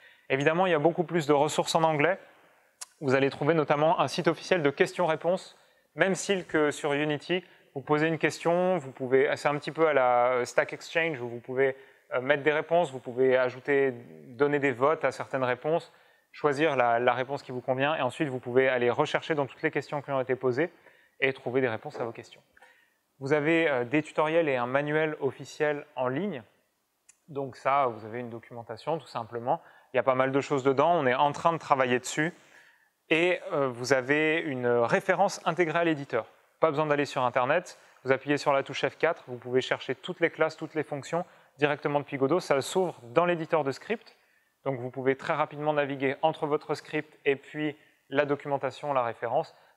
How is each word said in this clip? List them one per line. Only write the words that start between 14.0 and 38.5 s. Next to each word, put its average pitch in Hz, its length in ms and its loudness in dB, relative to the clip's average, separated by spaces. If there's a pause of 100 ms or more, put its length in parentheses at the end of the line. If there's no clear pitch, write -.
donner 143 220 2
des 139 140 2
votes 143 340 0
à 127 60 2
certaines 131 320 -4
réponses, 151 460 -2 (440)
choisir 147 420 0
la, 120 220 4
la 123 140 4
réponse 131 300 -4
qui - 100 -14
vous 123 80 -8
convient, 135 340 0
et 151 60 -6
ensuite 135 300 -2
vous 127 100 -6
pouvez 127 260 4
aller 123 220 2
rechercher 147 460 0
dans 143 100 0
toutes - 160 -14
les 160 100 0
questions 147 300 -6
qui 143 100 -12
ont 135 100 0
été 127 140 0
posées 131 380 0 (480)
et 135 140 0
trouver 131 260 -2
des 131 80 0
réponses 113 320 -8
à 123 60 -4
vos 113 40 -8
questions. - 300 -18 (800)
Vous 135 160 0
avez, 160 340 2
euh, 123 160 0
des 135 180 0
tutoriels 156 460 0
et 135 80 0
un 123 80 0
manuel 147 560 0
officiel 147 640 -4 (100)
en 127 140 -2
ligne 143 340 -4 (920)
donc 135 240 -8
ça, 139 300 2
vous 110 180 -6
avez 113 160 -10
une 123 80 -10
documentation, 117 720 -10
tout - 80 -14
simplement. 120 560 -6 (300)
Il - 40 0
y 123 40 2
a - 20 -2
pas 131 120 2
mal 131 180 2
de 135 100 2
choses 135 200 -2
dedans, 139 300 4
on 160 140 2
est 123 80 2
en 143 180 0
train 170 220 0
de 156 40 -6
travailler 131 400 2
dessus. 151 360 -4 (720)
Et, 170 320 2 (120)
euh, 139 160 0
vous 123 260 0
avez 151 440 2
une 135 280 -4
référence 170 800 2
intégrée 165 320 0
à 170 60 0
l'éditeur. 139 420 -2 (340)
Pas 165 100 4
besoin 156 160 0
d'aller 143 200 2
sur 131 180 -2
Internet, 131 540 0 (260)
vous 131 80 2
appuyez 143 240 0
sur 143 160 0